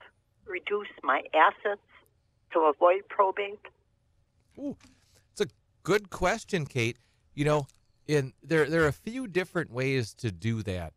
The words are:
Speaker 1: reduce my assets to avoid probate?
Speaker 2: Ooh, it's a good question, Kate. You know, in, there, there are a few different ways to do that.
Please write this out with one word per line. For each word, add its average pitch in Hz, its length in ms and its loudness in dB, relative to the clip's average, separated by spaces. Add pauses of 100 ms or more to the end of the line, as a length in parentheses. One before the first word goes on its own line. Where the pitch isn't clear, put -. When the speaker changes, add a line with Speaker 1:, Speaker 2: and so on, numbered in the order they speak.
(460)
Speaker 1:
reduce 208 420 -6 (160)
my 143 200 0 (100)
assets 202 480 2 (680)
to - 100 0
avoid 175 480 4
probate? 202 500 -2 (1000)
Speaker 2:
Ooh, 277 180 -8 (540)
it's - 100 -8
a 196 60 0 (340)
good 202 280 -2
question, 180 560 -2
Kate. 120 320 -2 (360)
You 143 120 -2
know, 151 220 0 (400)
in, 139 260 0 (100)
there, 151 260 2
there 165 140 4
are 156 40 6
a 139 60 0
few 247 340 -8
different 175 440 -4
ways 127 440 -2
to 117 160 -4
do 107 320 -4
that. 90 340 -6